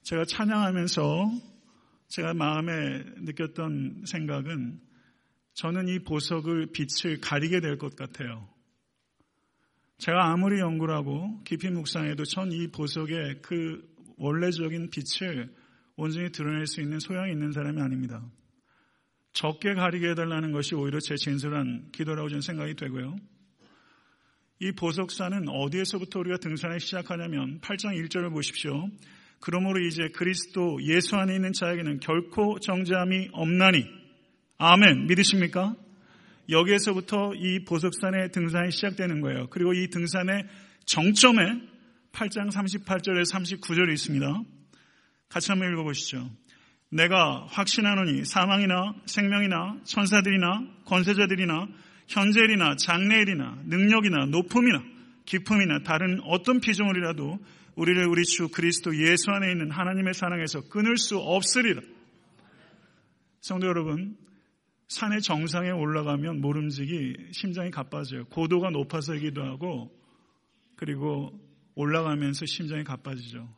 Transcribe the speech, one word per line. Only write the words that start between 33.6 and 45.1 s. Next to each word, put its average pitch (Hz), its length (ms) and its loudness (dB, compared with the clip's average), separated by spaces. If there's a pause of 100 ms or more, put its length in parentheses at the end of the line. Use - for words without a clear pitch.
아멘. 165 480 10
믿으십니까? 185 680 4 (760)
여기에서부터 202 840 2
이 185 280 0
보석산의 185 680 0
등산이 175 400 0
시작되는 185 480 -2
거예요. 131 300 -2
그리고 180 220 2
이 180 160 0
등산의 185 600 -2 (380)
정점에 214 760 6 (480)
팔 214 200 -4
장 202 200 -4
삼십팔 196 520 -2
절에서 175 280 2
삼십구 180 460 -4
절이 175 160 4
있습니다. 147 500 0 (840)